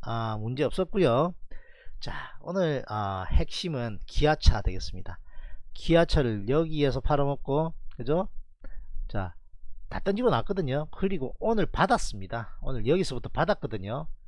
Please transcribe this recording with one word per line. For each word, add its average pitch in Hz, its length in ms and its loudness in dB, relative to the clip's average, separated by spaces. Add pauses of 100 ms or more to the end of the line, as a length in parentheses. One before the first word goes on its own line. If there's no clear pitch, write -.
아, 113 360 -2
문제 123 260 -2
없었고요. 160 680 2 (680)
자, 135 120 -6 (280)
오늘, 156 480 0
아, 98 420 -2
핵심은 123 760 2
기아차 151 560 4
되겠습니다. - 560 -4 (540)
기아차를 139 760 4
여기에서 143 520 2
팔아먹고, 143 720 2 (240)
그죠? 147 320 0 (800)
자, 92 260 -2 (540)
다 - 120 -4
던지고 214 300 2
났거든요. 151 600 0
그리고 185 480 -2
오늘 220 280 2
받았습니다. 113 920 0
오늘 127 260 0
여기서부터 139 440 0
받았거든요. 131 800 -2 (200)